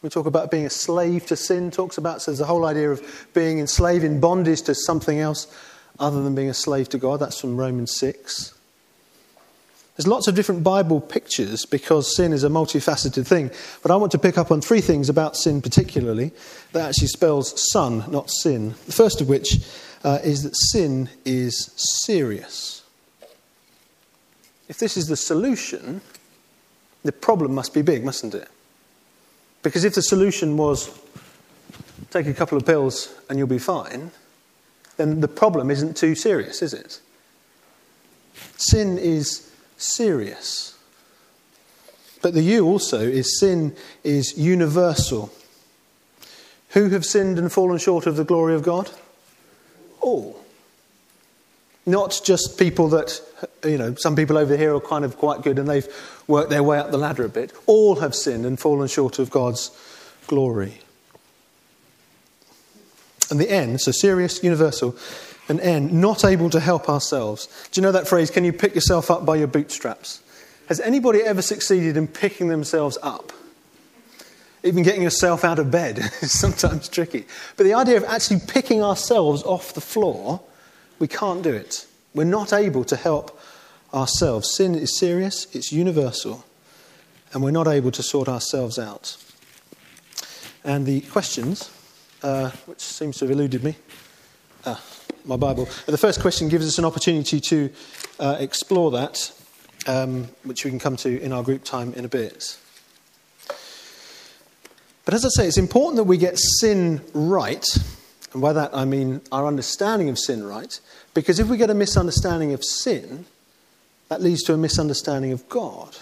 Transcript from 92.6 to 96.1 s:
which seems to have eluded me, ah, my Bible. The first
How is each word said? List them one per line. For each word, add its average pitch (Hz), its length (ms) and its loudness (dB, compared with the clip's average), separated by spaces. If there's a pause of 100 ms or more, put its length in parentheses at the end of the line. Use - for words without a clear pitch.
which - 160 -18
seems - 380 -10
to 139 60 -2
have 127 60 0
eluded 135 320 0
me, 151 120 -4 (920)
ah, 120 180 -10 (400)
my 131 140 -6
Bible. 127 320 -2 (160)
The 151 120 0
first 208 220 2